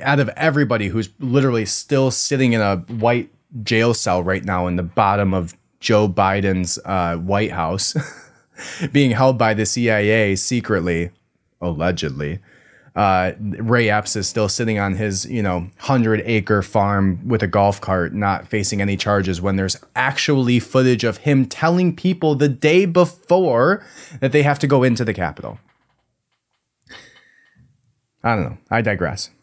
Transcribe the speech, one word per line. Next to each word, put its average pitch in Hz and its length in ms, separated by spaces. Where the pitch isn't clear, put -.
out 143 160
of 135 160
everybody 123 540
who's 107 200
literally 127 460
still 135 460
sitting 131 400
in 113 80
a 98 180
white 117 400
jail 113 300
cell 90 280
right 92 220
now 90 240
in 87 80
the 90 80
bottom 98 500
of 87 220
Joe 107 300
Biden's, 95 720
uh, 90 320
White 98 360
House, 85 440
<laughs> - 460
being 139 200
held 127 260
by 110 160
the 107 120
C 117 240
I 107 100
A 104 360
secretly, 90 760
allegedly, 78 760
uh, 92 440
Ray 110 500
Epps 104 260
is 101 120
still 107 220
sitting 110 300
on 98 160
his, 98 300
you 117 160
know, 90 360
hundred-acre 110 840
farm 98 640
with 113 160
a 104 60
golf 101 320
cart, 92 340
not 98 340
facing 101 340
any 98 160
charges 95 440
when 98 140
there's 95 220
actually 127 640
footage 127 460
of 113 120
him 139 280
telling 170 500
people 175 400
the 147 140
day 156 360
before 175 1000
that 131 140
they 147 100
have 143 160
to 151 80
go 135 160
into 123 220
the 107 80
Capitol. 73 440
I 113 120
don't 95 80
know. 60 140
I 117 120
digress. 98 480